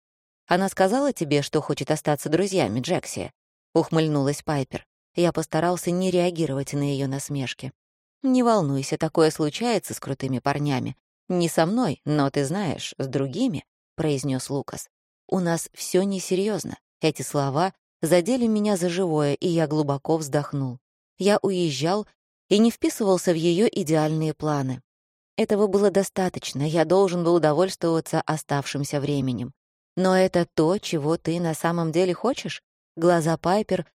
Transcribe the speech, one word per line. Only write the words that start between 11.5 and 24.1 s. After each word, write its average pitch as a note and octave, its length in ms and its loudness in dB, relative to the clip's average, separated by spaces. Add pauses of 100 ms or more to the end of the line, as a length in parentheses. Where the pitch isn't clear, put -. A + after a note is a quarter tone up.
мной, G3+ 400 -2
но D3 240 2
ты C#3+ 160 -2
знаешь, E3+ 520 -4
с C#3 100 -6
другими», C#3 580 -2 (300)
произнес C#3 540 -2
Лукас. - 380 -6 (400)
«У F#3 120 0
нас E3+ 340 -2
все - 300 0
несерьезно». G3 760 -4 (240)
Эти D#3 200 0
слова C#3+ 520 0 (280)
задели F3+ 440 2
меня G#3 320 2
за F3 120 0
живое, D#3+ 440 0
и - 140 -4
я E3 200 2
глубоко D3+ 500 0
вздохнул. C#3 640 -4 (400)
Я G3+ 220 4
уезжал F3+ 640 0 (400)
и G3 100 4
не A3+ 140 6
вписывался F#3+ 600 0
в E3 40 4
ее E3+ 360 2
идеальные D#3 640 0